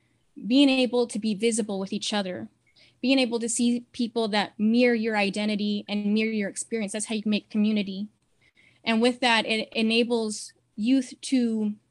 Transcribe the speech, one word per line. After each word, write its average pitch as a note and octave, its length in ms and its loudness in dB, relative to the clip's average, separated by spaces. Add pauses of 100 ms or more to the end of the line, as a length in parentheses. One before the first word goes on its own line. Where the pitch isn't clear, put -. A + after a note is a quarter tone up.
(480)
being C4+ 220 6
able B3 380 2
to A#3 100 -8
be G#3+ 160 -2
visible A3 460 -2
with G3 140 -6
each G#3 200 -4
other, G3 360 -4 (520)
being C4+ 180 2
able A#3 200 0
to A#3 80 -4
see A#3+ 460 0
people A3+ 340 -2
that G3+ 320 -2
mirror A#3+ 360 4
your A3 200 -2
identity G#3 720 -2
and G#3 260 -2
mirror A3 200 0
your G#3 160 -2
experience. G#3+ 420 -6
That's G#3+ 140 -6
how A#3 100 -6
you G#3 100 -4
make G#3 240 -2
community. G#3 600 -2 (720)
And A3+ 180 2
with B3 200 2
that, A3+ 240 2
it A3 260 -2
enables A3+ 800 0 (240)
youth B3+ 460 2
to A3 520 0 (180)